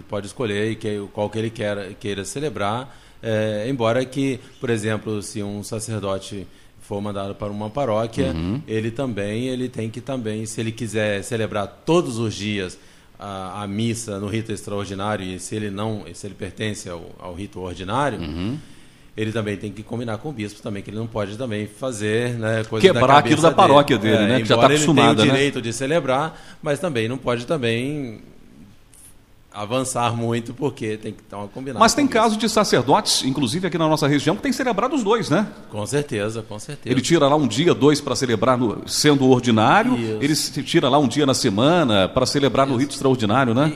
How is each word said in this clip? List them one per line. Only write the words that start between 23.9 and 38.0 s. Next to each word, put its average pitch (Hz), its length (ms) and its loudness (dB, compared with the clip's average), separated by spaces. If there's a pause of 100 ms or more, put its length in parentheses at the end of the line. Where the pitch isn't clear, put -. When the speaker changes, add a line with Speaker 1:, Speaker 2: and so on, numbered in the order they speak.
Speaker 1:
dele. 107 180 4
Speaker 2:
dele, 107 140 4
Speaker 1:
É, - 20 4
Speaker 2:
né, 131 80 2
que 110 60 -2
já 117 80 6
tá 113 60 4
Speaker 1:
embora 135 120 8
ele 151 100 4
tenha 151 80 4
o 135 80 6
Speaker 2:
acostumada, 117 260 6
né? 143 60 6
Speaker 1:
direito 135 300 2
de 117 100 -4
celebrar, 139 720 -2 (220)
mas 143 160 -2
também 127 280 -2
não 127 120 -4
pode 120 260 -2
também 123 760 -2 (1300)
avançar 117 600 -2
muito, 117 380 -4
porque 117 420 -4
tem 107 160 -10
que - 120 -16
ter - 120 -16
uma 101 140 -10
combinação 131 320 -6
Speaker 2:
Mas - 120 4
tem 294 120 2
Speaker 1:
disso. 262 120 -2
Speaker 2:
casos 220 200 2
de 220 100 -2
sacerdotes, 196 800 2
inclusive 135 420 -2
aqui 170 100 -2
na 160 120 2
nossa 151 180 2
região, 143 260 2
que 208 80 -4
tem 269 120 0
celebrado 254 420 0
os 262 80 0
dois, 202 260 0
né? 202 160 2 (240)
Speaker 1:
Com 104 160 -6
certeza, 113 560 -4
com 107 160 -12
certeza. 139 320 -12
Speaker 2:
Ele 127 120 2
tira 156 260 4
lá 139 80 6
um 156 100 4
dia, 131 280 4
dois 139 260 6
pra 127 160 -4